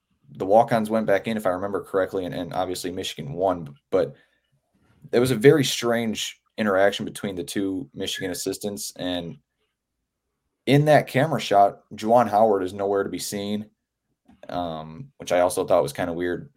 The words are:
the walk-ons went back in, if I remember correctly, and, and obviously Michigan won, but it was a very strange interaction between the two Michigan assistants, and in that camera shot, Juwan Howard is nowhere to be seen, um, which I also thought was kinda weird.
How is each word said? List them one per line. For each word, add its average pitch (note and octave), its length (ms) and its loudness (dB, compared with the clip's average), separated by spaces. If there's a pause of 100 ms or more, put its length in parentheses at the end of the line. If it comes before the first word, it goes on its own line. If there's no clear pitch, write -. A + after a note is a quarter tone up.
(360)
the G2+ 100 -6
walk-ons A2 440 4
went A2 160 0
back G2 200 2
in, A2+ 100 -2
if G#2 100 -6
I F#2 40 2
remember F#2 320 -4
correctly, F#2+ 420 -2
and, E2+ 100 -8
and F2 200 -8
obviously F2+ 360 -4
Michigan F2 420 -10
won, E2+ 420 -2 (160)
but D2+ 240 0 (960)
it A2+ 60 2
was B2+ 120 4
a A#2+ 60 0
very C#3 280 8
strange A#2 760 -4 (180)
interaction G2+ 460 2
between F#2+ 300 -8
the F2 100 -6
two F#2+ 500 -4
Michigan F#2 360 -6
assistants, G2+ 680 -8
and F2 420 -6 (1300)
in C#3+ 180 6
that D3+ 240 6
camera C3+ 320 0
shot, G2+ 400 4 (140)
Juwan A2 340 4
Howard G#2 340 4
is F#2 120 -6
nowhere G2+ 280 0
to G2 80 -6
be F2 80 -8
seen, G#2 500 -6 (800)
um, D#2+ 680 -8
which E2 160 -8
I F2 80 4
also F#2 260 0
thought F2+ 160 4
was C#2 100 -4
kinda F2 200 -6
weird. F2 440 -6